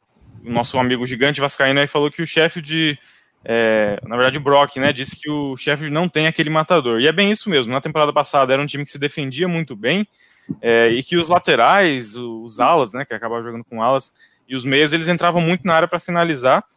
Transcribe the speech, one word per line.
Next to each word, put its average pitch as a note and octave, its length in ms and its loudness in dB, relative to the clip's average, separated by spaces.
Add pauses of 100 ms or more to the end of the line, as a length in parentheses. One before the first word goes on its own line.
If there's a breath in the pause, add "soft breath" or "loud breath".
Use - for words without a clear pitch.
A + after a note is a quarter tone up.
(460)
o A#2+ 60 -10
nosso A#2+ 260 -2
amigo B2 300 0
gigante C3 340 -2
vascaíno C#3 380 2
aí C#3+ 80 2
falou D3 240 0
que - 100 -8
o D#3+ 60 -4
Sheffield, D#3 720 0 (440 soft breath)
é, A2 600 0
na A2 120 -8
verdade C3 220 2
o D3+ 40 -8
Brock, C#3 360 2
né, C#3 160 2
disse C3 260 -8
que D3+ 100 -10
o D3 260 -4
Sheffield D3 360 -4
não D#3+ 160 0
tem D#3 200 0
aquele D#3 220 -2
matador. D3+ 500 2
E C3 80 4
é D#3+ 40 4
bem G3 200 2
isso G#3+ 180 -2
mesmo. C3 240 0
Na C3+ 80 -2
temporada D3+ 320 0
passada C#3 400 2
era C3+ 80 2
um D3 40 -4
time C#3+ 200 -8
que - 60 -12
se C#3+ 80 -14
defendia C#3+ 480 -4
muito E3 280 -4
bem, C#3+ 320 -2 (540 loud breath)
é, A#2 280 4
e A#2+ 120 0
que F3 160 -2
os E3 120 0
laterais, D3 880 2
o-, A2+ 260 -10
os A#2 160 -10
alas, C3 340 2
né, C3 120 -8
que - 80 -12
acabavam A#2 300 -6
jogando A#2 200 -12
com A2+ 180 -10
alas, B2+ 320 0 (340 soft breath)
e C3 80 -8
os B2 100 -6
meias, C#3+ 280 2
eles E3 140 -2
entravam F3 340 0
muito E3+ 240 0
na F3 100 2
área D#3+ 120 2
pra E3+ 120 -6
finalizar. E3+ 640 0 (140)